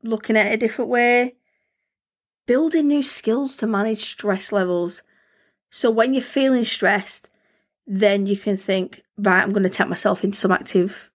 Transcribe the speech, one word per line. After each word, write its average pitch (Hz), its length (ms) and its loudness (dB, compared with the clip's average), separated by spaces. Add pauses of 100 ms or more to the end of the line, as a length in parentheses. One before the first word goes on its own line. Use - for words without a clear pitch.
looking 220 340 -2
at 208 80 4
it 220 80 0
a 220 40 0
different 226 340 -2
way, 240 440 2 (1120)
building 302 420 2
new 285 160 2
skills 269 540 -2
to - 100 -4
manage 214 360 -2
stress - 480 -4
levels. 180 500 -2 (720)
So - 180 0
when 233 240 2
you're 262 80 0
feeling 269 420 2
stressed, - 640 -2 (580)
then 196 400 2
you 202 100 0
can 202 200 -2
think, 190 460 -4 (140)
"Right, 196 240 2
I'm 190 120 -2
gonna 190 160 2
take - 180 -2
myself - 360 -2
into 202 140 -2
some 190 140 0
active - 640 -2